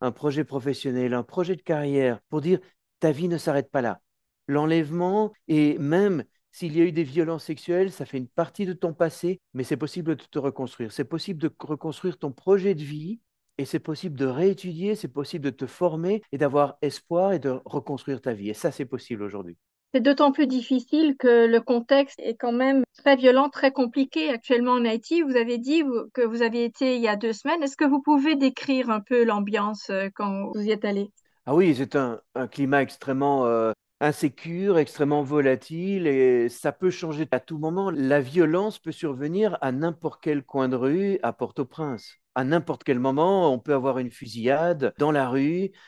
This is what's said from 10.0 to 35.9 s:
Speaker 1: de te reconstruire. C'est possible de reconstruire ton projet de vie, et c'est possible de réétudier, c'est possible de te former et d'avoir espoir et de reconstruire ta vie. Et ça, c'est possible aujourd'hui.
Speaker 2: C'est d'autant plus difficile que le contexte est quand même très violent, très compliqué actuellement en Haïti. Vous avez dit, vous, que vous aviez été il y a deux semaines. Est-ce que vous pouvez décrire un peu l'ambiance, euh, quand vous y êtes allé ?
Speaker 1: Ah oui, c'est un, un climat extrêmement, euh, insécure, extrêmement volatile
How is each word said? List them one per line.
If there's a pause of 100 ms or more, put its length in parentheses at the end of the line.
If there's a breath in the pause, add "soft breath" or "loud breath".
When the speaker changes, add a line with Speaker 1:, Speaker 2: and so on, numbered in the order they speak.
Speaker 1:
de
te
reconstruire.
C'est
possible
de
reconstruire
ton
projet
de
vie, (400)
et
c'est
possible
de
réétudier,
c'est
possible
de
te
former
et
d'avoir
espoir
et
de
reconstruire
ta
vie.
Et
ça,
c'est
possible
aujourd'hui. (380)
Speaker 2:
C'est
d'autant
plus
difficile
que
le
contexte
est
quand
même (140)
très
violent,
très
compliqué
actuellement
en
Haïti.
Vous
avez
dit,
vous,
que
vous
aviez
été
il
y
a
deux
semaines.
Est-ce
que
vous
pouvez
décrire
un
peu
l'ambiance,
euh,
quand
vous
y
êtes
allé ? (340)
Speaker 1:
Ah
oui,
c'est
un, (120)
un
climat
extrêmement,
euh, (280)
insécure,
extrêmement
volatile